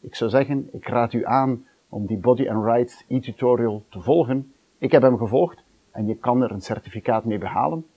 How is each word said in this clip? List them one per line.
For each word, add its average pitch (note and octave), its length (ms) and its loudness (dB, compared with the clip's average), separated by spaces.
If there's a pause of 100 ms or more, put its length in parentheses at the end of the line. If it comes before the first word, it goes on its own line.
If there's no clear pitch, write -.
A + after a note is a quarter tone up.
Ik - 140 -18
zou A#2 160 -2
zeggen, C3+ 420 0
ik - 160 -12
raad A#2 240 0
u A#2 120 -2
aan C3 400 0 (240)
om G#2 180 -8
die G#2+ 120 -4
Body B2 300 2
and A2 160 -2
Rights A#2+ 440 -2
e-tutorial A#2+ 800 -2
te F#2 120 -16
volgen. C3+ 520 0 (260)
Ik C3+ 140 -2
heb C#3+ 100 8
hem B2+ 160 4
gevolgd B2 460 0 (260)
en G#2+ 160 -6
je A2 80 -2
kan B2 280 0
er A2 80 0
een G2+ 100 -8
certificaat A2 640 -4
mee G#2+ 140 -4
behalen. C#3 480 -4 (100)